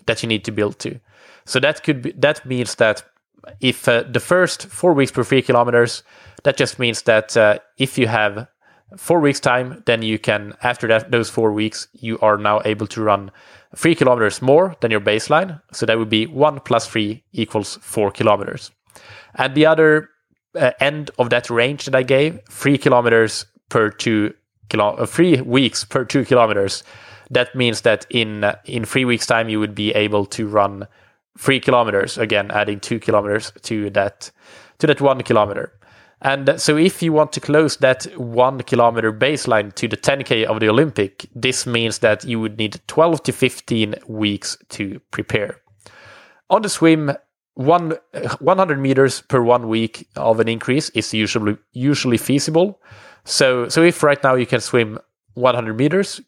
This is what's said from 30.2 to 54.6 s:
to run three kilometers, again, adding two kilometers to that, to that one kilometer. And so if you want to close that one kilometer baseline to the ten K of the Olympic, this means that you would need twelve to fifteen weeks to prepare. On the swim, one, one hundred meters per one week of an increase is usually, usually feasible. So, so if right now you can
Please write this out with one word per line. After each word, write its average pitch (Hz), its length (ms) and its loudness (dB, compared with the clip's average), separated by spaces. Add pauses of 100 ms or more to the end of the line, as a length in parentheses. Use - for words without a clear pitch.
to 110 200 -8
run 101 400 -2 (500)
three 135 220 0
kilometers, 117 580 0
again, 104 360 -2
adding 104 260 -2
two 113 220 -6
kilometers 104 520 -2 (100)
to 104 280 -6
that, 101 400 -4 (480)
to 160 80 0
that 143 140 2
one 135 220 2
kilometer. 104 500 0 (500)
And 135 380 0
so 151 160 2
if 165 260 2
you 165 100 0
want 151 200 2
to - 80 -8
close 151 380 2
that 131 260 2 (120)
one 123 460 0
kilometer 117 500 2
baseline 110 640 0
to 123 140 -4
the - 80 -4
ten 139 260 -2
K 113 240 0
of 110 140 -4
the 110 80 2
Olympic, 110 640 0
this 127 320 -4
means 117 320 -2
that 107 260 0
you 117 160 -4
would 110 160 -6
need 107 300 -6
twelve 160 380 2
to 127 80 -2
fifteen 113 640 -2 (100)
weeks 107 500 -4 (140)
to 98 300 -10 (100)
prepare. - 500 -6 (880)
On 220 140 2
the 208 60 -4
swim, 156 440 2 (420)
one, 160 420 0 (440)
one 180 180 4
hundred 156 220 0
meters 135 420 2
per 127 200 0
one 120 260 2
week 113 480 -2
of 113 240 2
an 110 80 2
increase 127 420 -2
is - 240 -4
usually, 107 420 -2 (160)
usually 127 460 0
feasible. 165 600 0 (440)
So, 127 440 0
so 156 140 2
if 170 200 4
right 143 200 2
now 131 120 4
you 127 120 0
can 120 140 0